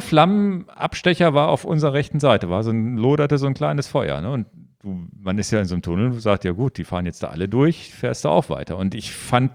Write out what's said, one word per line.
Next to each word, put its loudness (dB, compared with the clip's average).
Flammenabstecher 0
war 2
auf 0
unserer 0
rechten 0
Seite, 4
war 0
so 0
ein, -2
loderte 2
so 0
ein 0
kleines -2
Feuer, -2
ne? -6
Und -4
du, -10
man -4
ist -2
ja 2
in 0
so -2
einem -2
Tunnel 0
und -6
sagt, 0
ja 0
gut, -4
die -6
fahren -6
jetzt -8
da -6
alle -6
durch, 0
fährst -6
du 2
auch 2
weiter. -6
Und -2
ich -10
fand 0